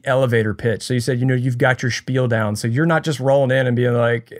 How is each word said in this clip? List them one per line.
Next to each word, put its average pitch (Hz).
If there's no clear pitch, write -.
elevator 120
pitch. 107
So -
you 123
said, 127
you 127
know, 131
you've 123
got 127
your 120
spiel 127
down. 110
So 117
you're 131
not 160
just 147
rolling 135
in 131
and 120
being 120
like, 117